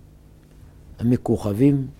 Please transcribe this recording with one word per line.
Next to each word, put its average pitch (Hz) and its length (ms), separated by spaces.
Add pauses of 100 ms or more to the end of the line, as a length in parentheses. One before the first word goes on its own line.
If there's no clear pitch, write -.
(1000)
המכוכבים. 120 880 (120)